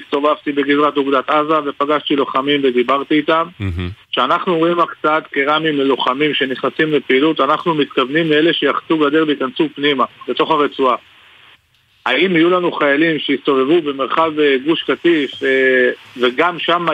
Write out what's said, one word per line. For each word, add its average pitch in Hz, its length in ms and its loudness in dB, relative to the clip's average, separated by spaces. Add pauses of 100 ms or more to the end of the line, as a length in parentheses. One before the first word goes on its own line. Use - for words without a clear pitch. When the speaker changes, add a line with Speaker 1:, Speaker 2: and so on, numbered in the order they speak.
Speaker 1:
הסתובבתי 147 480 -2
בגזרת 143 440 0
אוגדת 139 340 0
עזה 151 240 0 (120)
ופגשתי 143 500 -2
לוחמים 139 480 -2
ודיברתי 131 500 0
איתם. 160 320 0 (120)
Speaker 2:
מהמם. 90 320 -6 (220)
Speaker 1:
כשאנחנו 160 460 0
רואים 170 220 0
הקצאת 156 460 -2
קרמיים 151 500 -2
ללוחמים 135 580 0
שנכנסים 135 580 -2
לפעילות, 147 480 0
אנחנו 151 340 0
מתכוונים 147 560 0
לאלה 156 220 4
שיחצו 143 460 -2
גדר 151 300 2
וייכנסו 139 460 -2
פנימה, 143 300 0 (240)
לתוך 139 220 -2
הרצועה. 135 460 0 (1120)
האם 170 300 0
יהיו 165 140 4
לנו 180 220 0
חיילים 151 460 0
שיסתובבו 139 640 0
במרחב, 147 480 -2 (100)
אה, 143 160 4 (100)
גוש 156 160 0
קטיף, 147 600 -2
אה, 135 60 -2 (680)
וגם 131 420 0
שם 170 360 -2